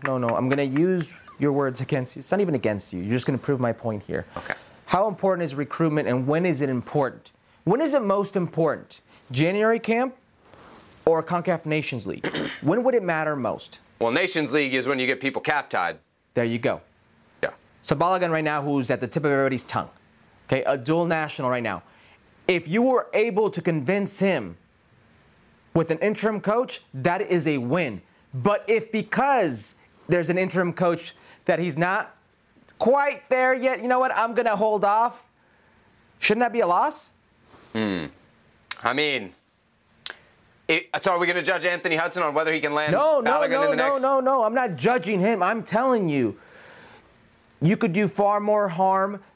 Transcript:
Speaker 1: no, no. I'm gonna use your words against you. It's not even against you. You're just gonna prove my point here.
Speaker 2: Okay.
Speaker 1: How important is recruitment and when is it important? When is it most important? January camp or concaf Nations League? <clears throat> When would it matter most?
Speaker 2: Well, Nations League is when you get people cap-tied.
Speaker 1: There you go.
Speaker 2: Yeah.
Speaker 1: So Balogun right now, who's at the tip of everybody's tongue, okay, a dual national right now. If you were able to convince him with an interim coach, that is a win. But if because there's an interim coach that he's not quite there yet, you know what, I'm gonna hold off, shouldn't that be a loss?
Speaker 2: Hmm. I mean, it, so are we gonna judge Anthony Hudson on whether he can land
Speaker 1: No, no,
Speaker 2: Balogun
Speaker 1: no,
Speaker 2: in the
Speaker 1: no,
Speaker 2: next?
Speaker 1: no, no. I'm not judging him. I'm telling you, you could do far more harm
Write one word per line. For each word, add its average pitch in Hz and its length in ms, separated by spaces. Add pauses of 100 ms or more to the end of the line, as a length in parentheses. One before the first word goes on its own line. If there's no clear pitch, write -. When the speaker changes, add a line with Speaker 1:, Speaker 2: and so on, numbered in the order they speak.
Speaker 1:
no, 131 120
no. 123 100
I'm 117 200
gonna 143 140
use 160 540 (240)
your 143 120
words 135 280
against 131 340
you. 135 60
It's - 100
not 196 100
even 175 140
against 107 380
you. 90 80
You're 104 140
just 127 120
gonna 135 120
prove 139 200
my 120 140
point 110 320
here. - 200 (120)
Speaker 2:
Okay. - 180 (320)
Speaker 1:
How 190 220
important 185 360
is 135 120
recruitment 151 520
and 127 200
when 160 180
is 151 160
it 143 60
important? 127 640 (320)
When 208 160
is 302 120
it 285 100
most 196 340
important? 160 640 (320)
January 202 480
camp 240 340 (920)
or 160 200
concaf 170 420
Nations 139 400
League? - 180 (260)
<clears throat> - 120
When 208 220
would 247 100
it 226 80
matter 156 320
most? 113 460 (180)
Speaker 2:
Well, 117 120
Nations 160 420
League 139 220
is 127 140
when 139 100
you 127 80
get 127 140
people 131 200
cap-tied. 101 580 (360)
Speaker 1:
There 120 100
you 117 140
go. 117 220 (600)
Speaker 2:
Yeah. - 100 (320)
Speaker 1:
So - 120
Balogun 175 380
right 160 100
now, 151 200
who's 139 280
at 120 100
the 127 60
tip 147 180
of 147 60
everybody's 135 320
tongue, - 280 (580)
okay, 131 160
a 139 120
dual 160 300
national 156 440
right 123 120
now. 98 200 (640)
If 175 180
you 196 160
were 254 320
able 214 360
to - 120
convince 180 560
him 135 380 (1160)
with 165 200
an 160 80
interim 208 400
coach, 220 420 (100)
that 175 300
is 170 240
a 147 120
win. 123 440 (320)
But 202 320
if 220 240
because 214 880 (320)
there's 170 220
an 175 80
interim 180 340
coach 175 420 (300)
that 165 160
he's 165 180
not 185 340 (680)
quite 277 500
there 254 240
yet, 254 280
you 240 60
know 254 120
what, 262 160
I'm 226 180
gonna 226 220
hold 208 280
off, 220 380 (960)
shouldn't 214 220
that 233 120
be 233 80
a 202 60
loss? 202 460 (600)
Speaker 2:
Hmm. 98 340 (760)
I 117 120
mean, 135 380 (1400)
it, 160 200 (120)
so 190 120
are 175 60
we 175 80
gonna 175 160
judge 165 240
Anthony 175 300
Hudson 170 260
on 151 120
whether 160 180
he 160 80
can 147 140
land 151 180
Speaker 1:
No, 294 280
no, 220 100
Speaker 2:
Balogun 285 200
Speaker 1:
no, 269 140
Speaker 2:
in 294 80
the 262 40
Speaker 1:
no, 262 120
Speaker 2:
next? 277 140
Speaker 1:
no, 269 180
no. 262 240
I'm 220 100
not 247 220
judging 208 440
him. 202 220
I'm 208 200
telling 226 460
you, 127 280 (1200)
you 190 160
could 208 160
do 202 160
far 208 320
more 208 280
harm 190 540 (140)